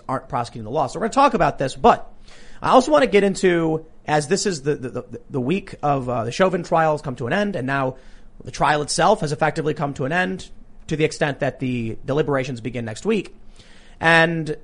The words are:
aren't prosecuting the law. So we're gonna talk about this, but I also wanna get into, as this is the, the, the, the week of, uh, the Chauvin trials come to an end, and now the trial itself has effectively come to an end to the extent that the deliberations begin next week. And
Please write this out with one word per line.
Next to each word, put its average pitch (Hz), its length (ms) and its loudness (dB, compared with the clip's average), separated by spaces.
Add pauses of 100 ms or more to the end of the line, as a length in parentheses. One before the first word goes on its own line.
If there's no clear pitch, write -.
aren't 131 220 -4
prosecuting 123 340 -6
the 104 80 -10
law. 143 160 0
So 170 140 -8
we're 220 60 0
gonna 214 80 -4
talk 277 180 6
about - 260 2
this, - 160 -2
but 151 340 4 (520)
I - 80 -2
also 247 240 6
wanna 269 140 6
get 196 180 4
into, 170 600 2 (220)
as 147 220 0
this 190 160 0
is 175 160 -2
the, 143 140 0
the, 123 140 -8
the, 117 320 -10 (100)
the 135 100 -2
week 180 420 -4
of, 139 240 0
uh, 120 160 -2
the 117 80 -4
Chauvin 185 320 0
trials 156 380 2
come 127 160 -8
to 120 100 -6
an 131 60 -2
end, 202 240 -2
and 127 100 -4
now 135 300 -2 (480)
the 120 60 -10
trial 151 320 2
itself 175 360 2
has 147 140 -2
effectively 151 400 0
come 143 220 -4
to 143 100 -4
an 143 80 -2
end 185 360 -2 (380)
to 165 80 -2
the 151 80 0
extent 147 380 -2
that 135 180 -2
the 123 460 -4
deliberations 131 560 -2
begin 117 240 -6
next 110 200 -12
week. 214 300 -2 (640)
And 165 640 4